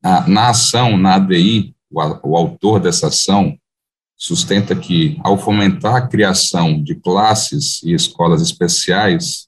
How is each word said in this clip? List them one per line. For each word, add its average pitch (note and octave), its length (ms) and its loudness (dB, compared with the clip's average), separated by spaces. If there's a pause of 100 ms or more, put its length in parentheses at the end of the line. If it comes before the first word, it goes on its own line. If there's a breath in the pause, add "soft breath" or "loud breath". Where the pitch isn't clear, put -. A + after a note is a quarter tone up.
Na, F2+ 240 2
na G#2 220 4
ação, A#2 480 2
na F#2 180 4
A F#2+ 60 4
D F#2 180 2
I, G#2 360 0 (140)
o D#2+ 120 -6
a-, D2+ 240 -4
o D2+ 120 0
autor F#2+ 440 0
dessa E2+ 260 -2
ação F#2 500 0 (600)
sustenta - 580 -2
que, D#2+ 480 -2
ao G2 160 0
fomentar G#2 560 0
a B2+ 140 -2
criação F2+ 760 0
de D2+ 140 -6
classes G2+ 880 -2
e E2+ 100 0
escolas E2+ 480 0
especiais F2+ 1040 -2